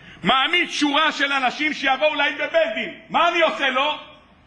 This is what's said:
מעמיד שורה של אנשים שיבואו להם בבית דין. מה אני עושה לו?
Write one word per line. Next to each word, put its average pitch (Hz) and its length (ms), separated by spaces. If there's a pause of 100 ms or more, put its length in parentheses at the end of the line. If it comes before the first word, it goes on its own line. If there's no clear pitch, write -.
(220)
מעמיד 269 480
שורה 294 420
של 285 200
אנשים 277 400
שיבואו 269 420
להם 294 200
בבית 302 400
דין. 196 260 (100)
מה 302 180
אני 339 120
עושה 285 280
לו? 277 300 (480)